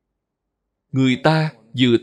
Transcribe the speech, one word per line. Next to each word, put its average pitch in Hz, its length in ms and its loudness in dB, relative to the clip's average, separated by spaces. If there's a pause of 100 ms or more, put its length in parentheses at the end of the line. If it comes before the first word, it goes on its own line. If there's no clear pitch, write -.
(920)
Người 131 320 0
ta 156 280 0 (260)
vừa 123 240 2